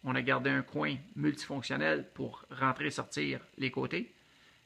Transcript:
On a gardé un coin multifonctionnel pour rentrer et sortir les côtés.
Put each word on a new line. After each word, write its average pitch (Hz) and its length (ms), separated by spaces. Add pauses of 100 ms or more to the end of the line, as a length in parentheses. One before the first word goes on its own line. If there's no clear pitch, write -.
On 131 140
a 131 60
gardé 131 280
un 135 120
coin 147 340 (180)
multifonctionnel 147 1000
pour - 360
rentrer 131 360
et 147 40
sortir 139 500 (180)
les 131 120
côtés. 139 420 (540)